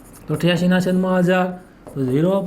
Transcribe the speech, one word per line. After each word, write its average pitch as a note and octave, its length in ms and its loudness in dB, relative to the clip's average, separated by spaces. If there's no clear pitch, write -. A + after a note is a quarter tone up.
અઠ્યાસીના F3 500 2
છેદમાં F#3 440 0
હજાર, F#3 180 2
તો C#3+ 60 -8
ઝીરો E3 220 2